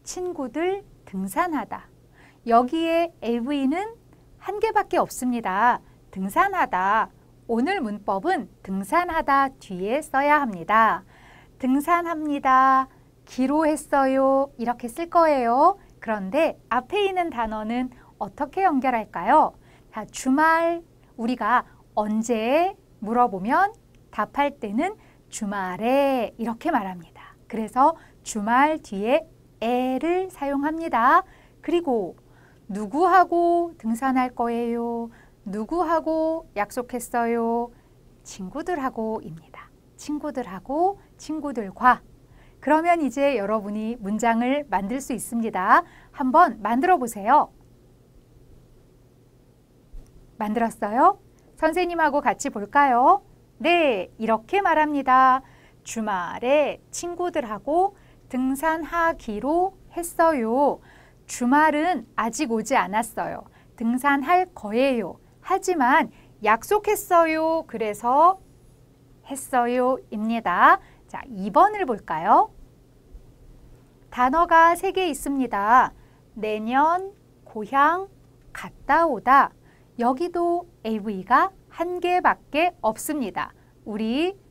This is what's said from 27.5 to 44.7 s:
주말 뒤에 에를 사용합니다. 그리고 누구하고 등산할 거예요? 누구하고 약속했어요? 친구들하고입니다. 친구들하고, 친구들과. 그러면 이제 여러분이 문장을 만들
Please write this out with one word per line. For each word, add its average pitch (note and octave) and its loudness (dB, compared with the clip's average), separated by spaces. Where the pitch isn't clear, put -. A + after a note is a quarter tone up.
주말 C4 0
뒤에 A#3 -2
에를 C4 -2
사용합니다. D4+ 0
그리고 C#4 -2
누구하고 E4+ 2
등산할 B3+ -2
거예요? A#3 -4
누구하고 D#4+ -2
약속했어요? A#3 -4
친구들하고입니다. A3+ -8
친구들하고, C#4+ -4
친구들과. B3 -2
그러면 E4 2
이제 C#4 0
여러분이 G#3+ -4
문장을 A#3 0
만들 G3+ -4